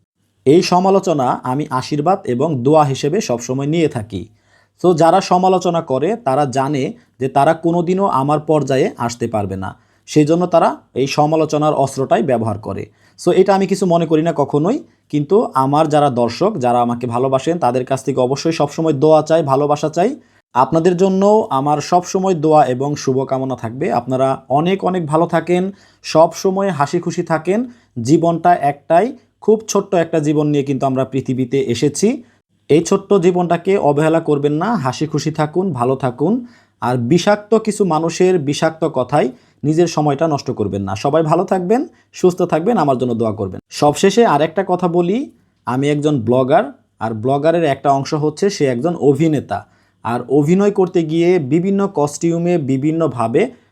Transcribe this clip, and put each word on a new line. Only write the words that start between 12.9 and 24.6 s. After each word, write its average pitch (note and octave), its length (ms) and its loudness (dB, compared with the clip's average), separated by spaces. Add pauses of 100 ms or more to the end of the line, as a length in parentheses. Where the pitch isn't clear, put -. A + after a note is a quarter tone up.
So, F3+ 80 2
এটা F#3+ 220 4
আমি F#3+ 120 2
কিছু F#3+ 200 -2
মনে E3+ 200 2
করি D#3 160 2
না E3+ 140 0
কখনোই, D3+ 480 -2 (240)
কিন্তু D3+ 460 0
আমার C#3+ 340 2
যারা D3 220 2
দর্শক, B2 480 0
যারা A#2+ 220 0
আমাকে A#2+ 260 -2
ভালোবাসেন, C3 520 -2
তাদের B2+ 260 0
কাছ B2+ 200 -4
থেকে C3+ 160 -2
অবশ্যই C#3 320 0
সবসময় D#3+ 400 -2
দোয়া D3+ 300 4
চাই, D#3+ 200 2
ভালোবাসা D3 460 0
চাই। F3 280 -2 (380)
আপনাদের E3 420 2
জন্য G3 540 2
আমার C#3+ 300 0
সবসময় F#3 540 0
দোয়া D3+ 300 4
এবং C3 320 -2
শুভকামনা C3 600 -2
থাকবে। C3 360 -6
আপনারা C3 560 -2
অনেক, F3+ 360 0